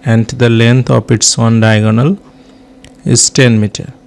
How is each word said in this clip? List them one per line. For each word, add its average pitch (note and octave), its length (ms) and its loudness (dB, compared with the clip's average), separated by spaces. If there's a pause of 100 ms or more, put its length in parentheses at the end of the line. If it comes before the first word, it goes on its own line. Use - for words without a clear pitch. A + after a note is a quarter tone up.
(120)
and A2+ 140 0 (160)
the A#2+ 80 2
length A#2 400 2
of A#2+ 220 -2
its - 260 -2
one A#2 220 0
diagonal A2 580 0 (880)
is - 240 0
ten A#2+ 320 2
meter. - 320 -8 (140)